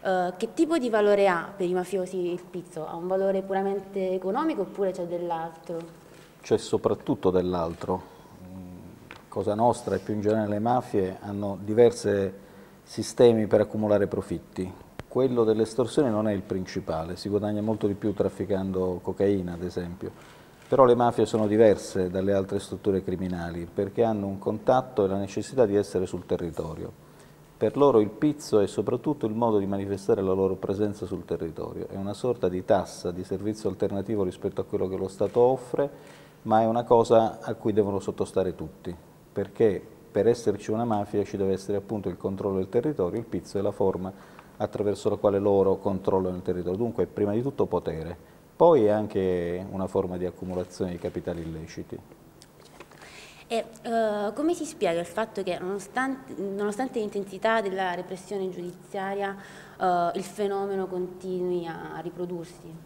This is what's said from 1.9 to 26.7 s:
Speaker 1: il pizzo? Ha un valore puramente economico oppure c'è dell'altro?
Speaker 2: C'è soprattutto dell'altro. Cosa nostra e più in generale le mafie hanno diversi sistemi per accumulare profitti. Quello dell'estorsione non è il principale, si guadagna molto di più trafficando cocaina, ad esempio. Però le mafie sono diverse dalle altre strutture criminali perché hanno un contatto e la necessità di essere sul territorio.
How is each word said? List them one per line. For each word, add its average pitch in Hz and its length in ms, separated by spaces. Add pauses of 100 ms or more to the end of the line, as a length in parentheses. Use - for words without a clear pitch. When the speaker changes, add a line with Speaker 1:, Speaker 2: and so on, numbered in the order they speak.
Speaker 1:
il 180 100
pizzo? 165 440
Ha - 80
un 170 120
valore 190 360
puramente 196 680
economico 202 500
oppure 190 300
c'è 180 120
dell'altro? 170 760 (640)
Speaker 2:
C'è - 160
soprattutto - 720
dell'altro. 90 880 (1120)
Cosa 104 260
nostra 113 400
e 92 40
più 107 160
in 104 80
generale 107 260
le 104 100
mafie 110 600
hanno 101 420
diversi 104 680 (500)
sistemi 110 640
per 104 140
accumulare 104 460
profitti. 92 680 (340)
Quello 123 380
dell'estorsione 110 640
non 107 180
è 107 60
il 101 80
principale, 90 720
si - 140
guadagna 104 320
molto 107 260
di 101 60
più 98 220
trafficando 92 840
cocaina, 95 520
ad 85 100
esempio. 90 480 (560)
Però 131 200
le 120 100
mafie 120 300
sono 107 200
diverse 101 640
dalle 95 220
altre 98 260
strutture 95 460
criminali 87 680
perché 101 300
hanno 107 240
un 98 120
contatto 113 680
e 92 40
la 98 100
necessità 110 480
di 101 100
essere 95 300
sul 87 180
territorio. 85 680 (680)